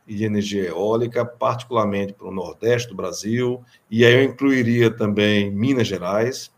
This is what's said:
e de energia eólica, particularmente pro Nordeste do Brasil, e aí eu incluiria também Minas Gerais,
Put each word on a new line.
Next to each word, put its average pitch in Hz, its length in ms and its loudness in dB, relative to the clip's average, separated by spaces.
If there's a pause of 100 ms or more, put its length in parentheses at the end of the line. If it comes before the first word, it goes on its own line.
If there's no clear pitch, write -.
e 110 80 -14
de 104 100 -4
energia 101 440 -2
eólica, 117 580 -2
particularmente 110 880 -2
pro 95 160 -14
Nordeste 101 580 -4
do 98 60 -18
Brasil, 117 680 -4 (280)
e 117 160 6
aí 120 80 8
eu 131 80 6
incluiria 127 680 2
também 104 600 2
Minas 117 360 0
Gerais, 101 720 -4